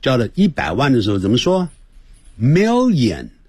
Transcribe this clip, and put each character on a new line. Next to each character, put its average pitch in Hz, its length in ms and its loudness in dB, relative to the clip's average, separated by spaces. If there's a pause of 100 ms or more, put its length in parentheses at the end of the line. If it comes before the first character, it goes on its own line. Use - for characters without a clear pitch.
教 131 140 0
了 117 180 -2
一 196 140 2
百 78 240 -4
万 123 200 0
的 120 100 2
时 101 80 -2
候 101 80 0
怎 95 120 -2
么 120 80 2
说 180 300 0 (720)
？Million。 156 880 0 (200)